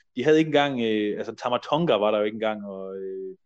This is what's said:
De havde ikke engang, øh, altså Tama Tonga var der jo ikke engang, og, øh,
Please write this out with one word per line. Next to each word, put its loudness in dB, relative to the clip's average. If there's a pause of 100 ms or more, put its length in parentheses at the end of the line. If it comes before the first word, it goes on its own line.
(160)
De -4
havde 6
ikke 2
engang, 2
øh, 0
altså -8
Tama -2
Tonga 2
var 4
der 2
jo 2
ikke -2
engang, -4
og, -10
øh, -10